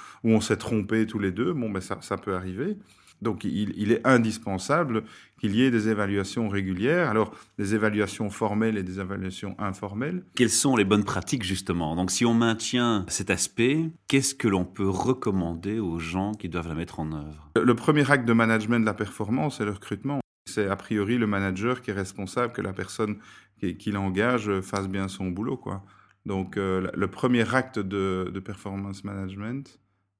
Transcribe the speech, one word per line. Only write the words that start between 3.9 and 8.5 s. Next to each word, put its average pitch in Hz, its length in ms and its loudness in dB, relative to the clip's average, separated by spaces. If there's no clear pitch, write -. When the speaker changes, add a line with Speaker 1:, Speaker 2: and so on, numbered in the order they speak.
Speaker 1:
est 113 160 2
indispensable 117 960 2
qu'il 104 120 0
y 117 100 6
ait 131 80 6
des 110 180 2
évaluations 101 580 0
régulières. 101 640 0
Alors, 107 260 2
des 104 180 0
évaluations 104 540 2
formelles 107 480 0